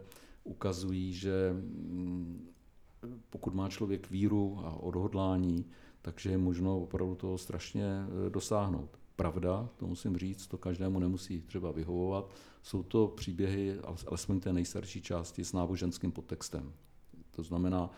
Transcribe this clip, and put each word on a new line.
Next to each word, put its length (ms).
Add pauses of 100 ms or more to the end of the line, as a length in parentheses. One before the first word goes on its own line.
(440)
ukazují, 680
že, 400
mm, 1000 (800)
pokud 240
má 140
člověk 420
víru 540
a 60
odhodlání, 920 (380)
takže 280
je 80
možno 420
opravdu 340
toho 240
strašně, 460
eh, 460
dosáhnout. 600 (260)
Pravda, 600
to 100
musím 300
říct, 300
to 120
každému 400
nemusí 440
třeba 300
vyhovovat. 580 (320)
Jsou 200
to 240
příběhy, 720
ale-, 180 (100)
alespoň 340
té 120
nejstarší 500
části, 420
s 80
náboženským 600
podtextem. 600 (580)
To 120
znamená, 560